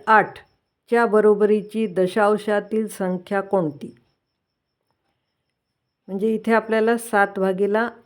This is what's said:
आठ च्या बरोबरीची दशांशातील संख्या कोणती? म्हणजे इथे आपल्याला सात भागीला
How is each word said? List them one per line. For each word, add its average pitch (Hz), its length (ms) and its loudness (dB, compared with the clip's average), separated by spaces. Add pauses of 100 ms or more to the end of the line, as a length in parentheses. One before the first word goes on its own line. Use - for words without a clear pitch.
आठ 196 300 4 (520)
च्या 233 160 2
बरोबरीची 214 800 2
दशांशातील 208 1000 0
संख्या 185 520 -6
कोणती? 156 540 -4 (2250)
म्हणजे 196 260 -2
इथे 220 180 -2
आपल्याला 220 480 0
सात 202 380 0
भागीला 202 500 -2 (160)